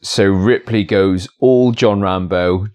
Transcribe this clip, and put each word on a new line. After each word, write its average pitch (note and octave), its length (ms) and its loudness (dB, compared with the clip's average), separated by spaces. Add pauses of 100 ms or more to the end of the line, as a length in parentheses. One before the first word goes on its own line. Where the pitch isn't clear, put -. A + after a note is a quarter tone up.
So - 280 -2
Ripley G#2 540 0
goes F#2+ 440 0 (120)
all B2+ 320 2
John G#2 300 0
Rambo, F#2 720 -2